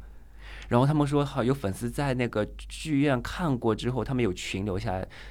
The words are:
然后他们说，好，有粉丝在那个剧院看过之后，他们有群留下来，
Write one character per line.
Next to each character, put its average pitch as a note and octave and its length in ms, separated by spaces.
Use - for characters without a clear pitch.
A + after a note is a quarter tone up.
然 A#2+ 100
后 C3+ 80
他 D3+ 60
们 D3 120
说， C#3+ 200
好， C#3 180
有 B2+ 100
粉 G2 200
丝 A#2+ 180
在 C#3+ 220
那 B2 120
个 G#2+ 180
剧 - 440
院 C3+ 200
看 D#3 340
过 A2+ 200
之 A#2+ 160
后， B2+ 100
他 A2 120
们 B2 100
有 G2 80
群 F#2+ 320
留 G2+ 160
下 A2 140
来， F#2 120